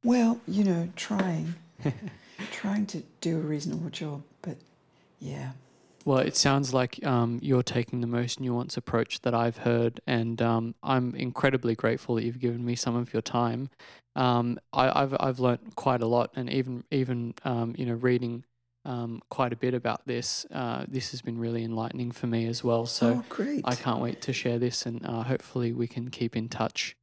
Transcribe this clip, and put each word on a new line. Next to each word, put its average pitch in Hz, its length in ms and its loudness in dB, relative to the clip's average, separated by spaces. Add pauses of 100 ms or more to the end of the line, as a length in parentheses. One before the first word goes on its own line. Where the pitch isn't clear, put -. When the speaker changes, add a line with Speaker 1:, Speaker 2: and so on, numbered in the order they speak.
Speaker 1:
Well, 240 440 4
you 202 180 4
know, 170 320 4
trying, 170 580 0 (300)
Speaker 2:
<laughs> 143 100 0 (580)
Speaker 1:
trying 202 340 -2
to 175 160 -8 (180)
do 165 180 0
a - 20 0
reasonable 151 500 -2
job, 147 320 -8 (200)
but 160 140 -8 (640)
yeah. 139 300 -8 (540)
Speaker 2:
Well, 135 140 6
it - 180 2
sounds 139 380 4
like, 127 320 0
um, 120 360 2
you're 127 200 4
taking 120 400 -2
the 120 40 -2
most 120 340 -2
nuanced 123 360 -2
approach - 460 -2
that 120 120 2
I've 117 240 2
heard, 117 480 2
and, 117 360 0
um, 117 400 2
I'm 127 320 0
incredibly 127 600 2
grateful 120 420 0
that 110 80 0
you've 120 160 -4
given 120 240 -2
me 120 120 0
some 117 180 -2
of 120 200 -2
your 113 80 0
time. 120 480 0 (440)
Um, 120 440 2 (160)
I, 131 280 6
I've, 135 160 0
I've 127 220 0
learnt 120 360 2
quite 123 260 2
a 113 40 2
lot, 120 300 4
and 123 140 -4
even, 127 400 -2
even, 123 420 -2 (140)
um, 117 320 0
you 127 80 -2
know, 120 80 0
reading, 120 500 0 (400)
um, 117 460 -6
quite 120 240 0
a - 20 -10
bit 123 160 0
about 120 340 -2
this, - 460 -4
uh, 123 340 -4
this 131 260 -6
has 127 100 -10
been 117 160 -6
really 117 260 -2
enlightening 117 480 -4
for - 140 -6
me 117 220 2
as 117 140 -4
well. 117 220 2
So - 240 2
Speaker 1:
Oh, 240 220 2
great. 285 340 -2
Speaker 2:
I 123 100 2
can't 123 260 0
wait - 220 -4
to 131 120 -4
share 120 240 -2
this, 120 260 -2
and, 117 220 -6
uh, 113 160 -2
hopefully 123 500 -2
we 120 140 0
can 120 240 -6
keep 120 260 -4
in 113 140 -4
touch - 520 -4